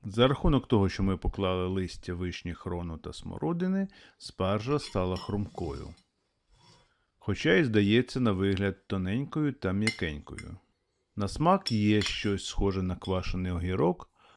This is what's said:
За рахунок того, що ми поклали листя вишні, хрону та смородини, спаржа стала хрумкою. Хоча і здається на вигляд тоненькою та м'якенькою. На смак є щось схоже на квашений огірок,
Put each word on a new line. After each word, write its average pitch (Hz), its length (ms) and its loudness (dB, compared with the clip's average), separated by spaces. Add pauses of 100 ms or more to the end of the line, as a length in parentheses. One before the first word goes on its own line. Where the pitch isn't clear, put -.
За 110 240 4
рахунок 135 400 2
того, 98 220 6
що - 140 -2
ми 95 140 2
поклали 92 500 0
листя 92 460 -4
вишні, 87 400 -6
хрону 87 440 -6
та - 160 -12
смородини, 175 760 -2 (300)
спаржа 107 640 -2
стала 92 380 -2
хрумкою. 85 760 -6 (1300)
Хоча 147 360 2
і 180 80 4
здається 110 560 4
на 117 120 4
вигляд 98 560 0
тоненькою 127 680 -2
та 95 180 -2
м'якенькою. 90 840 -4 (580)
На 101 120 -2
смак 180 440 2
є 107 300 4
щось 98 440 -2
схоже 98 380 0
на 92 120 -2
квашений 92 560 -2
огірок, 92 580 -2 (280)